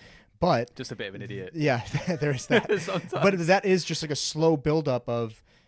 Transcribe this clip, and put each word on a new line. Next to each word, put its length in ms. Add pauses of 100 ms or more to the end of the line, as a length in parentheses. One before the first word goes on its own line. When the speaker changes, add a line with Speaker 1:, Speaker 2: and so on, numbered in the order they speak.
(400)
Speaker 1:
but 340
Speaker 2:
Just 180
a 40
bit 120
of 60
an 80
idiot. 320
Speaker 1:
Yeah, 280 (180)
<laughs> 200
there 120
is 140
that. 240
Speaker 2:
<laughs> 100
Sometimes. 320
Speaker 1:
But 340
that 180
is 200
just, 180
like, 80
a 60
slow 400
buildup 520
of, 340 (260)